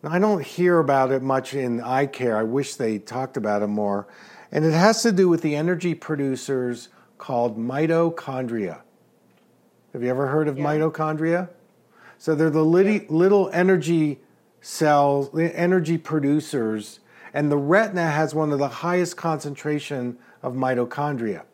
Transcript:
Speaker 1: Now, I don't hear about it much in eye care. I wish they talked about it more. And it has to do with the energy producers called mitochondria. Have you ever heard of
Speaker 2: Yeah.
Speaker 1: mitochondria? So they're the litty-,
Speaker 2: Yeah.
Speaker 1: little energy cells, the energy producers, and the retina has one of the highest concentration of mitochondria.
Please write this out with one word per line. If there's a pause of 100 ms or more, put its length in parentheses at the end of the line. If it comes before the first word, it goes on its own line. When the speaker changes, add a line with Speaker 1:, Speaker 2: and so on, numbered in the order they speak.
Speaker 1:
Now,
I
don't
hear
about
it
much
in
eye
care.
I
wish
they
talked
about
it
more. (460)
And
it
has
to
do
with
the
energy
producers (300)
called
mitochondria. (1120)
Have
you
ever
heard
of
Speaker 2:
Yeah.
Speaker 1:
mitochondria? (720)
So
they're
the
litty-,
Speaker 2:
Yeah.
Speaker 1:
little
energy (400)
cells,
the
energy
producers, (320)
and
the
retina
has
one
of
the
highest
concentration (260)
of
mitochondria. (120)